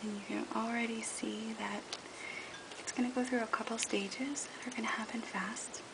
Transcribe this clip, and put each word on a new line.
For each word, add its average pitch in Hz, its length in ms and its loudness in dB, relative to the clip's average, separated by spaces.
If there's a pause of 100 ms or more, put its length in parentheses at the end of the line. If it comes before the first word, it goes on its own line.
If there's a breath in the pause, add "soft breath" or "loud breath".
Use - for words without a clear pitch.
And 214 120 -2
you 202 140 -2
can 214 180 2 (100)
already 226 460 2
see 220 580 -2
that 208 220 -2 (960 loud breath)
it's - 120 -4
gonna 247 180 6
go 254 140 4
through 247 200 6
a 220 40 2
couple 226 300 2
stages 226 680 2 (160)
that 247 100 -4
are - 20 -6
gonna 226 120 0
happen 226 340 0
fast. 202 600 -2 (120)